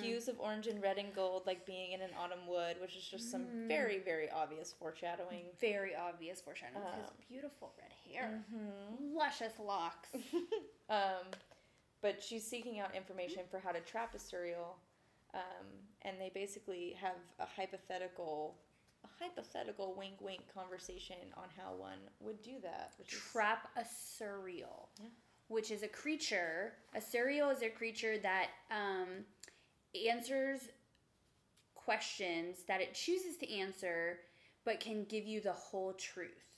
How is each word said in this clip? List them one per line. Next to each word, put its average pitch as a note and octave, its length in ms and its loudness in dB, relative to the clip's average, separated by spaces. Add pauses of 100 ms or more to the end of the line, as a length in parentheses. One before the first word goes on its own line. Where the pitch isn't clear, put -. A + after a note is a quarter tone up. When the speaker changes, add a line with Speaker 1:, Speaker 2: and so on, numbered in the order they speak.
Speaker 1:
Hues A#3 240 2
of A#3+ 120 -2
orange G#3+ 280 0
and G#3 160 0
red G3 160 6
and G3+ 160 -2
gold, F#3 320 4
like F#3 180 0
being F#3 280 -4
in F#3 80 -2
an F#3 140 -4
autumn F3+ 300 -2
wood, F3 340 2
which F3+ 160 -6
is F#3+ 120 -8
just A#3 240 -4
some B3 160 0
Speaker 2:
Mm. A3+ 200 -2
Speaker 1:
very, A3+ 300 6
very E3 320 2
obvious D#3 420 0
foreshadowing. F3 760 -4 (120)
Speaker 2:
Very G3 360 4
obvious E3+ 460 -4
foreshadowing. C#3+ 440 -8 (160)
His - 80 -6
Speaker 1:
Um, - 80 -16 (100)
Speaker 2:
beautiful C#4 540 -10
red - 100 -16
hair. A3 640 -4
Speaker 1:
Mm-hmm. G#3+ 640 -4
Speaker 2:
Luscious B3+ 400 2
locks. G3 560 0
Speaker 1:
<laughs> E4+ 760 -2
Um, F#3+ 360 6 (760)
but G3+ 200 6
she's A3 240 -4
seeking A#3 320 -4
out G3 160 -2
information F#3 560 -4
for G3 100 -4
how F#3+ 120 -2
to E3+ 100 2
trap A3+ 320 -2
a G#3 60 -8
Suriel, F3 560 -4 (580)
um, F#3+ 540 -6 (160)
and F#3+ 160 -4
they F#3+ 100 -2
basically G3 640 -4
have F#3 220 -2 (240)
a F3 60 0
hypothetical, F3+ 1120 -4 (460)
a - 20 -16 (160)
hypothetical G#3 720 -4
wink, G3 260 -8
wink F#3+ 200 -6 (120)
conversation F#3 600 -8 (200)
on F#3 220 -10
how F#3+ 160 -6
one F#3+ 240 -6 (220)
would G#3 240 -6
do B3+ 160 -10
that, - 400 -6
which - 140 -10
is - 60 -4
Speaker 2:
Trap A3 560 4
a A#3+ 100 2
Suriel. - 1040 -6 (100)
Speaker 1:
Yeah. G#3+ 80 -12 (400)
Speaker 2:
Which A3 240 2
is G#3 120 0
a G#3 40 0
creature, G#3 880 2 (160)
a A3 60 2
Suriel C4+ 520 6
is B3 100 4
a A3+ 80 4
creature A3 500 2
that, F#3+ 320 4 (180)
um, F#3+ 560 2 (840)
answers B3+ 600 2 (1080)
questions F3+ 920 0
that F#3+ 140 4
it - 120 0
chooses F4+ 440 2
to A3+ 160 -4
answer, F3 640 2 (440)
but A3 160 4
can G#3+ 260 0
give G#3+ 200 0
you G#3+ 160 0
the F#3+ 120 2
whole F#3+ 400 -2
truth. - 520 -6 (120)